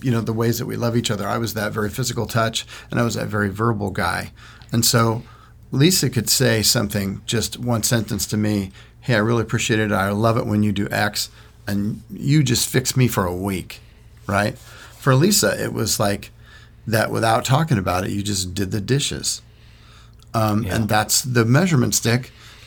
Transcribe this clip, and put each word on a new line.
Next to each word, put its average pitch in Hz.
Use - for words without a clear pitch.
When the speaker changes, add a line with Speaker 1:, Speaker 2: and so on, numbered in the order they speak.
Speaker 1:
you 135
know, 117
the 110
ways 113
that 117
we 107
love 117
each 120
other, 98
I 107
was 113
that 107
very 104
physical 117
touch 113
and -
I 117
was 110
that 110
very 104
verbal 104
guy. 92
And 117
so 117
Lisa 147
could 107
say 113
something, 101
just -
one 120
sentence 110
to 113
me, 104
"Hey, 123
I 107
really 113
appreciate 110
it. 107
I 98
love 110
it -
when 104
you 107
do 98
X," 104
and 101
you 147
just 120
fix -
me 127
for 101
a 90
week, 92
right? 101
For 135
Lisa, 139
it 113
was 113
like 101
that 107
without 113
talking 143
about 92
it, -
you 101
just 92
did 98
the 107
dishes. 117
Um, 107
Speaker 2:
Yeah. 92
Speaker 1:
and 110
that's 107
the 120
measurement 131
stick. 120